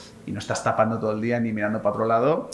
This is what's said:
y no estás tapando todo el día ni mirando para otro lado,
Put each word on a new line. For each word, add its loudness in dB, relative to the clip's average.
y -8
no -6
estás -4
tapando 2
todo 0
el -2
día 0
ni 0
mirando -2
para 2
otro 0
lado, 2